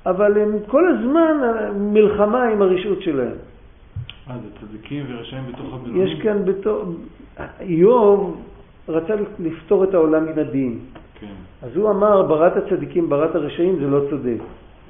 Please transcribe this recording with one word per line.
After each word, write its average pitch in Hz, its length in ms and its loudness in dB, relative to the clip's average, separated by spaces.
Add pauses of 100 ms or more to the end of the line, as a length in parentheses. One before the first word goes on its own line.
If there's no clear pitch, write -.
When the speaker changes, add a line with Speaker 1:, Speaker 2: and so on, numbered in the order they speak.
Speaker 1:
אבל 208 320 2
הם 214 120 2 (160)
כל 311 220 4
הזמן 302 480 2 (420)
מלחמה 208 680 2
עם 214 180 0
הרשעות 185 400 0
שלהם. 123 340 -4 (920)
Speaker 2:
אה, 123 40 -12 (100)
זה 107 220 -18
צדיקים 123 420 -12
ורשעים 123 340 -12 (100)
בתוך 131 220 -12
הבינונים? 175 320 -2
Speaker 1:
יש 160 160 -4
כאן 208 220 0
בתור, 208 400 -2 (760)
איוב 196 840 4 (460)
רצה 160 260 -2 (240)
לפתור 175 460 0
את 190 100 2
העולם 160 320 4
מן 156 120 -4
הדין. 131 400 -2 (420)
Speaker 2:
כן. 107 60 -16 (360)
Speaker 1:
אז 127 140 -12
הוא 214 140 2
אמר, 202 320 4
"בראת 156 340 2
הצדיקים, 170 520 -2
בראת 151 260 0
הרשעים", 170 460 -2
זה 143 60 -2
לא 139 140 2 (100)
צודק. 120 320 -4 (480)